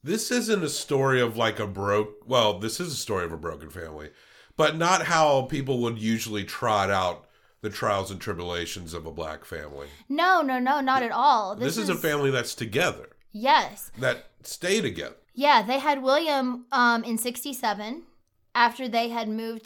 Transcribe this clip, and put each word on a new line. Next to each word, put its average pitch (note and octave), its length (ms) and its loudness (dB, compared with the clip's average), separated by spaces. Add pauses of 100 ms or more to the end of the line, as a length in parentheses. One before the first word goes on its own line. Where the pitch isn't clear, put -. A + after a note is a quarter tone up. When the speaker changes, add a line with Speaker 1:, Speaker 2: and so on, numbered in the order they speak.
Speaker 1:
This F#3 280 -4
isn't A3 320 0
a D3+ 60 -2
story C3+ 520 2
of, A#2 160 0
like, A2+ 240 0
a G#2+ 60 -2
broke, G2+ 500 0 (100)
well, A2 320 4
this G#2+ 220 -6
is F3 120 -4
a A#2 40 -6
story F#2+ 280 -2
of E2 80 -6
a E2 40 -8
broken D#2 340 -10
family, D#2 400 -12 (460)
but D#3 200 2
not E3+ 280 4
how D3 380 6
people C3 360 -2
would A#2 200 0
usually A2 460 -2
trot G2+ 460 0
out F#2 360 0 (340)
the G#2+ 100 -6
trials G2 400 -2
and F#2+ 100 -10
tribulations F2 720 -6
of E2 140 -10
a D#2+ 60 -10
black D#2 320 -8
family. C#2+ 420 -12 (220)
Speaker 2:
No, E4+ 340 4
no, C4 160 0
no, C4+ 220 2
not C4 240 2
at A3+ 80 -4
all. A#3 420 2
Speaker 1:
This - 220 -2
Speaker 2:
This A3 80 -2
Speaker 1:
is F#3+ 60 0
a - 40 2
Speaker 2:
is D#3+ 80 -4
Speaker 1:
family D3 300 2
that's A#2+ 240 -2
together. A#2+ 520 -2 (220)
Speaker 2:
Yes. G#3+ 680 0
Speaker 1:
That B2 280 -2 (160)
stay G3 380 -2
together. E2+ 340 -6 (200)
Speaker 2:
Yeah, C4+ 280 4
they B3 160 -2
had C#4 240 0
William, C4 680 0
um, A#3+ 320 4
in A#3 140 -4
sixty-seven B3 840 -4 (520)
after A#3+ 340 2
they A#3 220 0
had A#3 180 -4
moved A3+ 380 -6